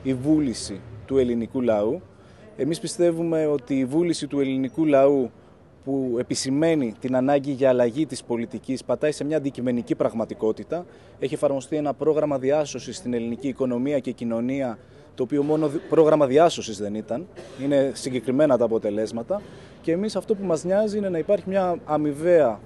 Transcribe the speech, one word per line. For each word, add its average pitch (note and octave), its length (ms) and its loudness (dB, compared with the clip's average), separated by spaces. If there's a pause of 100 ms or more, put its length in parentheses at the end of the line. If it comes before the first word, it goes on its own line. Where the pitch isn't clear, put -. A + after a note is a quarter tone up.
η C3 100 -2
βούληση B2+ 680 0 (240)
του C3+ 120 0
ελληνικού A#2+ 440 0
λαού. A#2 400 2 (560)
Εμείς D3+ 220 -2
πιστεύουμε E3 680 0
ότι C#3+ 320 -2
η C3 60 0
βούληση D#3 420 -2
του C#3 120 -2
ελληνικού C3+ 460 0
λαού C#3 460 4 (520)
που C3+ 360 -4
επισημαίνει C3+ 800 0
την B2+ 160 -4
ανάγκη C#3 360 2
για C3 180 2
αλλαγή B2 360 2
της C3+ 180 -10
πολιτικής, A#2 600 -6
πατάει C#3 280 -2
σε C#3+ 120 -6
μια D3+ 140 -2
αντικειμενική B2+ 580 -2
πραγματικότητα. A#2+ 920 -2 (340)
Έχει C3+ 140 -4
εφαρμοστεί C#3 420 -2
ένα D3 180 -2
πρόγραμμα D3 460 0
διάσωσης C3 580 -2
στην B2 160 -6
ελληνική A#2 340 -4
οικονομία C3 520 -2
και B2+ 120 -8
κοινωνία, A#2 680 -4 (380)
το C3 80 -2
οποίο C#3+ 200 0
μόνο D#3 240 2
δι-, C#3+ 120 -2 (100)
πρόγραμμα D3+ 380 6
διάσωσης B2+ 500 4
δεν G2+ 180 -6
ήταν, A#2 320 -6 (360)
είναι C#3 300 2
συγκεκριμένα B2+ 640 2
τα A#2 80 2
αποτελέσματα. A2 760 -2 (400)
Και E3 100 -2
εμείς G3 240 -2
αυτό G3+ 200 -2
που G3 100 -8
μας E3 180 0
νοιάζει G3+ 340 0
είναι G3+ 120 -2
να F3 80 -2
υπάρχει F3+ 300 0
μια F#3 280 0 (100)
αμοιβαία D3+ 800 2